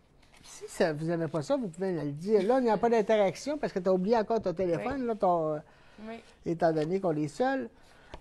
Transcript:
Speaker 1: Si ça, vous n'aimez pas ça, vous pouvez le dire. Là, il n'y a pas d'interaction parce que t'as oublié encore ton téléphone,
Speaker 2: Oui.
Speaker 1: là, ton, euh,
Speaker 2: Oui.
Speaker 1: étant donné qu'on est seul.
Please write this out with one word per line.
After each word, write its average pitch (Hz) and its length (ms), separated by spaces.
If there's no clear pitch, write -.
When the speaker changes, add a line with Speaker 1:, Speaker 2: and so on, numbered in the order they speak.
Speaker 1:
Si - 260
ça, 170 260
vous 151 120
n'aimez 165 220
pas 151 140
ça, 277 140
vous 240 120
pouvez 185 240
le 147 200
dire. 190 320
Là, 247 140
il 254 60
n'y 233 60
a 214 80
pas 233 100
d'interaction 220 680
parce 214 140
que 196 80
t'as 185 100
oublié 190 260
encore 220 240
ton 180 140
téléphone, 196 480
Speaker 2:
Oui. 240 60
Speaker 1:
là, 226 80
ton, 170 380
euh, 151 40
Speaker 2:
Oui. 226 120
Speaker 1:
étant 170 260
donné 160 280
qu'on 180 160
est 151 120
seul. 254 400